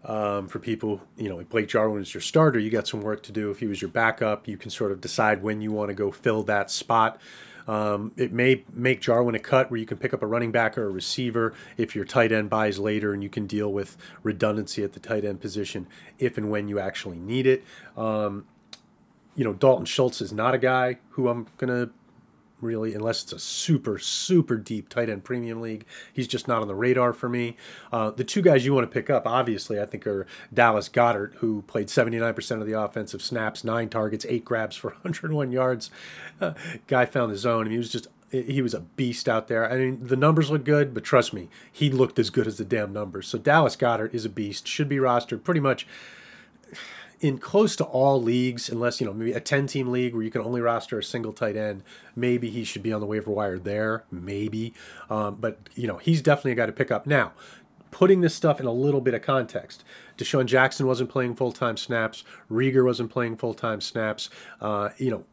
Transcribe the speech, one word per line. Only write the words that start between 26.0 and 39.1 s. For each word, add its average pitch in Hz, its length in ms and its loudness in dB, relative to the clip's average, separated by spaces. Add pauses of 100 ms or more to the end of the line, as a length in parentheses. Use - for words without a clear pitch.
he's 123 140 -4
just - 200 -4
not 117 140 2
on 104 60 -2
the 98 80 -4
radar 123 360 4
for 123 160 -6
me. 120 300 -4 (340)
Uh, 110 200 0
the 127 120 -4
two 196 200 0
guys 143 200 8
you 139 80 2
wanna 127 140 4
pick - 240 -4
up, 127 160 2
obviously, 113 560 0
I 104 60 -4
think - 180 -12
are 98 220 -4 (260)
Dallas 110 340 6
Goedert, 113 500 2
who 107 260 -2
played 104 260 -4
seventy-nine 117 460 2
percent 113 260 -4
of 104 60 -6
the 110 120 -2
offensive 104 440 -6
snaps, 110 400 -4
nine 113 260 -2
targets, 107 400 -2
eight 120 160 -2
grabs 110 300 -2
for - 160 -8
<laughs> - 0 -
a - 60 -20
hundred 160 340 -4
one 143 200 0
yards. 127 380 0 (500)
Uh, 170 140 -2 (320)
guy 127 200 4
found 120 260 0
the 101 40 -4
zone. 113 260 0
I - 20 0
mean, 110 80 -2
he 113 80 0
was 113 120 -4
just, 117 180 -6 (200)
he 131 320 -2
was 117 140 0
a 92 60 -6
beast 123 460 -4